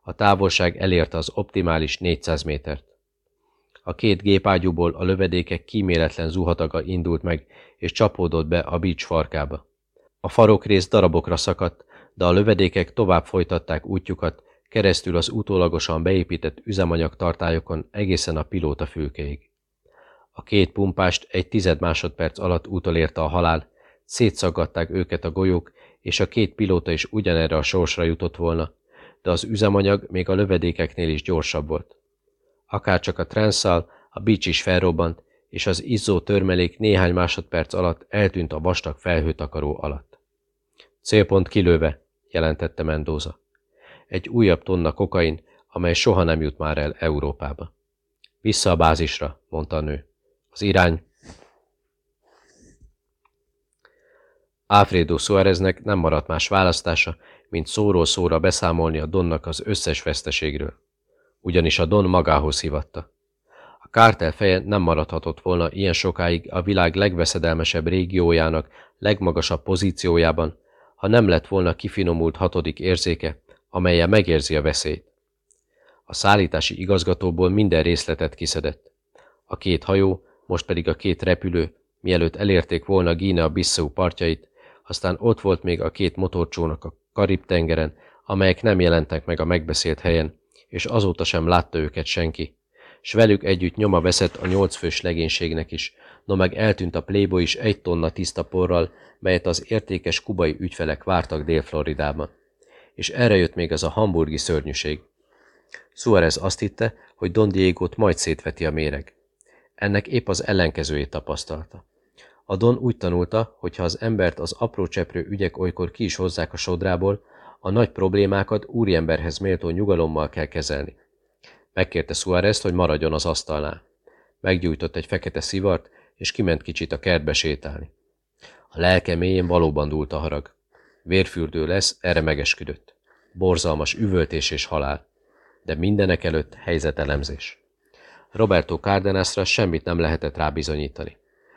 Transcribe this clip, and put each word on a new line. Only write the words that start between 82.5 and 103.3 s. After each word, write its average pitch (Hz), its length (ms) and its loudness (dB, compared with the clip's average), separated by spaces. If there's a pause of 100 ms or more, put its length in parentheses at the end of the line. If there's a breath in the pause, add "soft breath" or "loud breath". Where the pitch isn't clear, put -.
volna 87 320 2
Guinea-Bissau 85 720 0
partjait, 82 600 -4 (380 soft breath)
aztán 92 320 -4
ott 113 220 0
volt 95 220 0
még 87 180 -2
a 80 100 -2
két 95 260 -2
motorcsónak 85 680 -4
a 82 100 -14 (180)
Karib-tengeren, 82 840 0 (280 soft breath)
amelyek 95 380 2
nem 101 180 4
jelentek 82 440 2
meg 85 160 -4
a 80 40 -4
megbeszélt 80 560 -2
helyen, 85 440 -2 (240 soft breath)
és 87 160 -8
azóta 101 400 0
sem 82 220 -2
látta 85 320 2
őket 78 280 -4
senki, 82 520 -6 (420 loud breath)
s - 120 -12
velük 107 320 4
együtt 92 320 0
nyoma 95 240 2
veszett 87 360 2
a - 100 -8
nyolc 92 280 2
fős - 260 -4
legénységnek 82 720 -2
is, - 220 -8 (300 loud breath)
no 98 120 0
meg 92 180 2
eltűnt 101 400 0
a 82 80 -4
Playboy 92 400 0
is 82 120 -2
egy 107 260 -2
tonna 82 300 -2
tiszta 85 340 -6
porral, 87 480 0 (260 loud breath)
melyet 90 280 0
az 85 240 -4
értékes 95 520 -4
kubai 90 360 -2
ügyfelek 82 460 -6
vártak 82 400 -2
Dél-Floridában. 76 880 -2 (640 soft breath)
És - 140 -8
erre 120 280 2